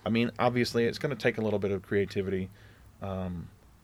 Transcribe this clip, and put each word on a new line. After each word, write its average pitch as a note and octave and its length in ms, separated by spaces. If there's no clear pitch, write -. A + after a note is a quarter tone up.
I - 40
mean, A#2 280
obviously, A#2+ 480
it's - 140
gonna C#3+ 160
take A#2 240
a - 20
little G#2+ 160
bit G2 140
of G2 100
creativity, F#2+ 680
um, F#2 480